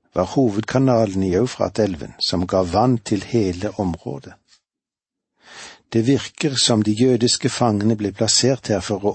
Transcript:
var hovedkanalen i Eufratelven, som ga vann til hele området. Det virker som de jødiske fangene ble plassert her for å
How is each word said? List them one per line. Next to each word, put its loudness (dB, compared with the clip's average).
var -2
hovedkanalen 2
i 0
Eufratelven, -2
som -2
ga 0
vann 2
til -4
hele -2
området. -6
Det 2
virker 0
som 4
de 0
jødiske 2
fangene 2
ble -4
plassert 0
her 0
for -4
å 0